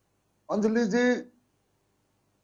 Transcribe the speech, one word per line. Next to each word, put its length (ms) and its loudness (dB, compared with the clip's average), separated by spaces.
अंजलि 380 0
जी, 180 0